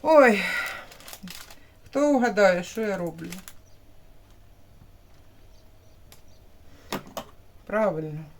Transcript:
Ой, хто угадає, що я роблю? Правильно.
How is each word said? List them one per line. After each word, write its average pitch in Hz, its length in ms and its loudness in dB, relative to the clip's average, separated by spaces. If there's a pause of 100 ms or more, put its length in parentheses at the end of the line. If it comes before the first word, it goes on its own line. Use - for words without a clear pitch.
Ой, 262 420 6 (1400)
хто 294 240 0
угадає, 202 540 4
що - 180 -8
я 208 160 -4
роблю? 165 320 -10 (4000)
Правильно. 156 600 -4 (140)